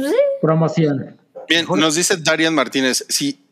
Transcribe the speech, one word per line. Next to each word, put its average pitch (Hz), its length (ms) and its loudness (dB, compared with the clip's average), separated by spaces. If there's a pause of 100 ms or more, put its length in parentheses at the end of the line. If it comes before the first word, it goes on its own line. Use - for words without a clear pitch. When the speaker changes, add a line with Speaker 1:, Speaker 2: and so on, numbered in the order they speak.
Speaker 1:
sí. 359 60 0 (260)
Speaker 2:
promoción. 156 760 0 (320)
Speaker 3:
Bien, - 140 2
Speaker 4:
Mejor 185 180 -2
Speaker 3:
nos 156 160 2
dice 180 200 0
Darian 160 380 0
Martínez, 131 540 0
si, - 440 -6